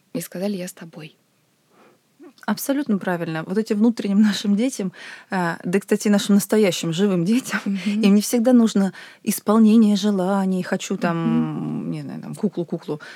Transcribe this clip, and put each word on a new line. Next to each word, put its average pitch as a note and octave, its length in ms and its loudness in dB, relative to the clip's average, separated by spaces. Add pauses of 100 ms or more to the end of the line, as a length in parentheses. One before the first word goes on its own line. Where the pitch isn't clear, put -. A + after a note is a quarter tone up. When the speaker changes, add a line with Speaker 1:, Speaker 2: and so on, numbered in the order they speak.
(120)
Speaker 1:
и - 80 -6
сказали: G3 360 -6
"Я F3+ 120 -8
с - 40 -14
тобой". D#3+ 440 -20 (1300)
Speaker 2:
Абсолютно A#3+ 520 -2
правильно. E3 460 -4
Вот F#3+ 140 -6
этим A3 200 -2
внутренним G#3+ 440 2
нашим G3+ 340 2
детям, G#3+ 360 -2 (380)
а, F3 340 -2
да, F3+ 160 0
кстати, G#3+ 280 -2
нашим G3+ 280 2
настоящим G3 560 2
живым F#3 320 0
детям, A3+ 400 -2
Speaker 1:
Мгм. G3+ 380 -2
Speaker 2:
им G3+ 120 6
не G#3 60 4
всегда A#3+ 320 2
нужно G3+ 400 4 (300)
исполнение G#3+ 720 4
желаний, F#3+ 680 0
хочу F#3+ 360 -6
там, E3+ 180 0 (680)
Speaker 1:
Мгм. A#2 60 -6
Speaker 2:
не D3+ 120 -8
знаю, D#2 200 -12
там, D3 120 -12
куклу, F3 320 -4
куклу. D#3+ 340 -8 (160)